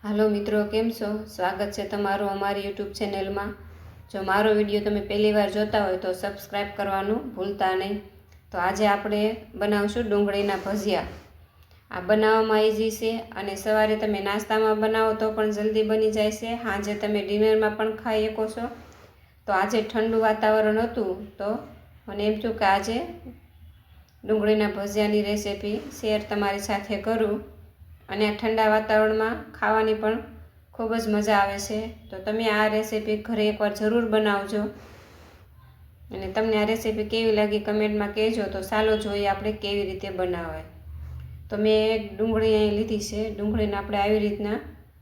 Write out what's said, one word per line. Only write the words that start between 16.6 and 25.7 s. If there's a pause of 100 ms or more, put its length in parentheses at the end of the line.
તમે
ડિનરમાં
પણ
ખાઈ
શકો
છો. (800)
તો
આજે
ઠંડુ
વાતાવરણ
હતું
તો (500)
મને
એમ
થયું
કે
આજે (1300)
ડુંગળીના
ભજીયાની
રેસીપી (120)